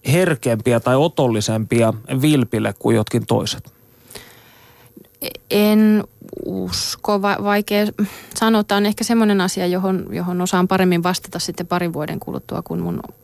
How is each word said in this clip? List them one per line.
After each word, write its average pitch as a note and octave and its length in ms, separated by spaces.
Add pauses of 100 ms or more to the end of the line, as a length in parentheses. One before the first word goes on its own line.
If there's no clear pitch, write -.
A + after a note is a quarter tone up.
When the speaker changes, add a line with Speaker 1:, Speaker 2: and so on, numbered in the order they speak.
Speaker 1:
herkempiä B2 720
tai B2+ 160
otollisempia A2+ 960 (280)
vilpille A#2 580
kuin A#2 160
jotkin A2+ 300
toiset? - 480 (1800)
Speaker 2:
En G#3+ 520 (420)
usko, C3 760
va-, G3+ 220
vaikea G#3 440 (480)
sanoa. A3 280
Tämä G3+ 140
on G#3 80
ehkä G#3+ 180
semmoinen G#3+ 380
asia, F#3 260
johon, F#3 440
johon F3 300
osaan F3+ 260
paremmin F3+ 360
vastata F3+ 360
sitten F3 280
parin F3 260
vuoden D3+ 260
kuluttua, - 420
kun E3+ 180
mun E2+ 200 (240)